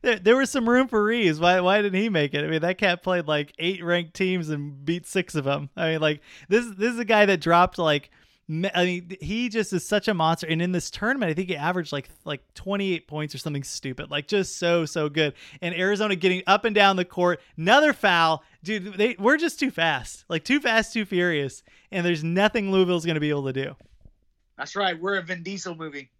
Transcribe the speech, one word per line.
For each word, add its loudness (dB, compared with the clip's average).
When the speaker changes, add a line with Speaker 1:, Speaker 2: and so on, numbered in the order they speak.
Speaker 1:
There, 0
there 6
was 2
some 0
room 4
for 0
Reeves. 2
Why, 4
why 4
didn't 0
he 0
make 0
it? -2
I -2
mean, 0
that -2
cat 0
played, -2
like, -2
eight -4
ranked -2
teams -2
and -6
beat -4
six -4
of -2
'em. -2
I -2
mean, -2
like, 0
this, 4
this 0
is -6
a -2
guy 6
that 2
dropped, 4
like, 0
me-, -2
I 2
mean, -6
he -4
just -2
is -2
such 0
a 2
monster. 0
And -2
in 0
this -4
tournament, -2
I -2
think -4
he -4
averaged, -4
like, -8
like, -8
twenty-eight -4
points -8
or -10
something -6
stupid. -10
Like, -6
just -2
so, 2
so -2
good. 0
And -6
Arizona 0
getting 0
up 4
and -2
down 6
the 0
court. 0
Another 6
foul. 2
Dude, -6
they, 0
we're 4
just -4
too 0
fast. -4
Like, -4
too 2
fast, 0
too -2
furious. -2
And -2
there's -2
nothing 0
Louisville's 2
gonna -2
be 0
able -4
to -4
do. -6
Speaker 2:
That's -12
right. 0
We're -2
a -6
Vin -10
Diesel -8
movie. -14